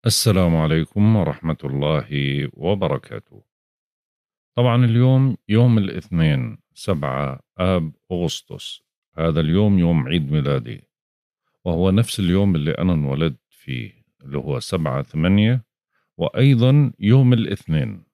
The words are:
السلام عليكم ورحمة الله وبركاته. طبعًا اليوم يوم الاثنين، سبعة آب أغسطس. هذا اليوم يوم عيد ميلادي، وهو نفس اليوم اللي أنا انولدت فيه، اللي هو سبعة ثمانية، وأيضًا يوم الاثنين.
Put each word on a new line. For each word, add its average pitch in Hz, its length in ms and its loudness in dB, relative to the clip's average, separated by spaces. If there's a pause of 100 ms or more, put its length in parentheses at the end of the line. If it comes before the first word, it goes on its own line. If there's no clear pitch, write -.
السلام 92 500 2
عليكم 80 600 0
ورحمة 78 480 -4
الله 71 440 -2 (460)
وبركاته. 80 880 -6 (1120)
طبعًا 123 280 4
اليوم 127 520 2 (120)
يوم 113 280 4
الاثنين، 98 800 -2 (160)
سبعة 69 680 -4 (180)
آب 90 340 0 (200)
أغسطس. - 680 -8 (360)
هذا 80 220 0
اليوم 95 400 2
يوم 82 280 2
عيد 73 240 -2
ميلادي، 67 520 -4 (800)
وهو 90 260 0
نفس 110 280 0
اليوم 95 360 2
اللي 78 160 -2
أنا 90 220 -2
انولدت 71 460 -2 (100)
فيه، - 560 -14 (180)
اللي 69 140 -10
هو 67 220 -6
سبعة 73 420 -4
ثمانية، 101 640 0 (520)
وأيضًا 131 840 2
يوم 123 340 4
الاثنين. 80 680 -4 (100)